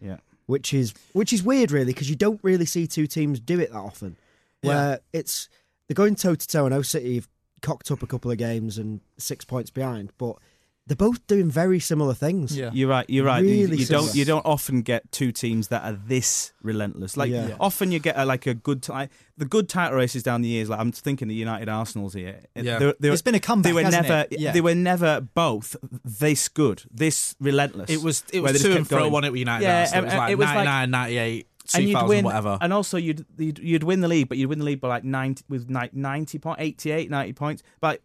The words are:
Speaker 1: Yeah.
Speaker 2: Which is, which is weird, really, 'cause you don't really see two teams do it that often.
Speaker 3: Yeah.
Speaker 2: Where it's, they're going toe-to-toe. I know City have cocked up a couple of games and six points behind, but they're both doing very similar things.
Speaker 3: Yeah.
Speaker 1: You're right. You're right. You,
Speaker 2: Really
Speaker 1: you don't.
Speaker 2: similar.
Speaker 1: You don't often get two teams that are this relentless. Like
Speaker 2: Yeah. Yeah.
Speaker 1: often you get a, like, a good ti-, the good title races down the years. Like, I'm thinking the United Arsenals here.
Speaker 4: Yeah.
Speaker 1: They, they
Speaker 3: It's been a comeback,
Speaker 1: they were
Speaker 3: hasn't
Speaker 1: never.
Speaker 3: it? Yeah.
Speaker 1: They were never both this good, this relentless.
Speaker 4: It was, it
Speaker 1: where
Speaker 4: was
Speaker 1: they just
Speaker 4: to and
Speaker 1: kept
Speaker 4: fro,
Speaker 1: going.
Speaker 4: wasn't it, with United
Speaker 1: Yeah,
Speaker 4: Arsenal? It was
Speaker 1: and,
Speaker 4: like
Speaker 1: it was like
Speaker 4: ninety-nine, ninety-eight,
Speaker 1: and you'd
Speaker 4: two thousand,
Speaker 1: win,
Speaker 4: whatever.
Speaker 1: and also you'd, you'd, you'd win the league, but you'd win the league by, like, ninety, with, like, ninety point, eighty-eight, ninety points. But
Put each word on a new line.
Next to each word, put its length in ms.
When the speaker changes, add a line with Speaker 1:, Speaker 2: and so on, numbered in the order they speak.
Speaker 1:
Yeah. 160
Speaker 2:
Which 260
is, 220
which 180
is 120
weird, 280
really, 220
'cause 160
you 60
don't 280
really 220
see 220
two 180
teams 340
do 200
it 120
that 60
often. 400
Speaker 3:
Yeah. 60
Speaker 2:
Where 300
it's, 340
they're 80
going 200
toe-to-toe. 500
I 40
know 120
City 340
have 120
cocked 300
up 100
a 60
couple 240
of 80
games 400
and 220
six 260
points 240
behind, 480
but 200
they're 80
both 300
doing 240
very 300
similar 340
things. 420
Speaker 3:
Yeah. 160
Speaker 1:
You're 180
right. 200
You're 160
right. 180
You, 60
Speaker 2:
Really 120
Speaker 1:
you 100
don't. 160
Speaker 2:
similar. 160
Speaker 1:
You 60
don't 200
often 380
get 280
two 200
teams 380
that 140
are 100
this 680
relentless. 560
Like 140
Speaker 2:
Yeah. 160
Yeah. 120
Speaker 1:
often 320
you 60
get 220
a, 40
like, 220
a 80
good 300
ti-, 240
the 100
good 220
title 300
races 240
down 220
the 60
years. 200
Like, 100
I'm 120
thinking 360
the 60
United 360
Arsenals 440
here. 280
Speaker 4:
Yeah. 240
Speaker 1:
They, 220
they 100
Speaker 3:
It's 140
been 100
a 60
comeback, 320
Speaker 1:
they 20
were 80
Speaker 3:
hasn't 260
Speaker 1:
never. 220
Speaker 3:
it? 100
Yeah. 120
Speaker 1:
They 100
were 140
never 460
both 540
this 460
good, 420
this 480
relentless. 500
Speaker 4:
It 140
was, 280
it 100
Speaker 1:
where 120
Speaker 4:
was 80
Speaker 1:
they 40
just 0
Speaker 4:
to 80
and 80
Speaker 1:
kept 80
Speaker 4:
fro, 100
Speaker 1:
going. 120
Speaker 4:
wasn't 140
it, 60
with 80
United 260
Speaker 1:
Yeah, 160
Speaker 4:
Arsenal? 220
It 20
was 80
Speaker 1:
and, 60
Speaker 4:
like 120
Speaker 1:
it 60
was 80
like 100
Speaker 4:
ninety-nine, 260
ninety-eight, 560
Speaker 1:
and 100
you'd 60
Speaker 4:
two 40
thousand, 160
Speaker 1:
win, 160
Speaker 4:
whatever. 360
Speaker 1:
and 120
also 240
you'd, 280
you'd, 180
you'd 260
win 180
the 60
league, 220
but 80
you'd 120
win 100
the 60
league 140
by, 80
like, 160
ninety, 460
with, 220
like, 240
ninety 420
point, 240
eighty-eight, 480
ninety 240
points. 300
But 240